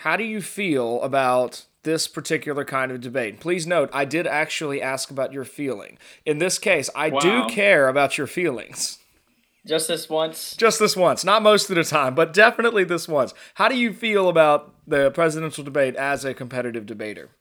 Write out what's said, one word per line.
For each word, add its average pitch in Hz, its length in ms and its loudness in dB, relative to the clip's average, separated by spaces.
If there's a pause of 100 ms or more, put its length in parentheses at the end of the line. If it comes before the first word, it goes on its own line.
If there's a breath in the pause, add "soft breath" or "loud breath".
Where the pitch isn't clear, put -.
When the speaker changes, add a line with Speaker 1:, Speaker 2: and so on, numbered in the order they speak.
Speaker 1:
how 160 120 2
do 196 80 -2
you 220 160 -6
feel 135 600 -2
about 127 640 0 (180)
this 156 240 -2
particular 151 560 -4
kind 131 260 -4
of 127 120 -8
debate? 120 400 -6
Please 175 260 -4
note, 165 240 0
I 139 140 -2
did 151 200 -4
actually 143 560 -4
ask 131 300 -6
about 131 220 -6
your 135 100 -8
feeling. 120 540 -10 (280 loud breath)
In 151 120 -2
this 180 200 -2
case, 156 380 0
I 151 140 -2
do 180 320 2
Speaker 2:
Wow. 220 80 -2
Speaker 1:
care 190 400 4
about 139 280 2
your 139 100 -4
feelings. - 720 -6 (680)
Speaker 2:
Just 160 220 -2
this 160 180 -6
once? 160 480 -4
Speaker 1:
Just 220 240 2
this 214 160 2
once. 170 300 2
Not 208 180 4
most 208 260 6
of 185 60 0
the 170 80 2
time, 139 320 0
but 160 160 2
definitely 220 540 4
this 170 240 -4
once. 135 240 0 (220 loud breath)
How 202 120 2
do 262 80 2
you 240 160 0
feel 202 380 2
about 156 440 4 (140)
the 139 240 2
presidential 160 540 -2
debate 135 320 0
as 139 260 -2
a 131 100 -6
competitive 120 520 -6
debater? 104 560 -12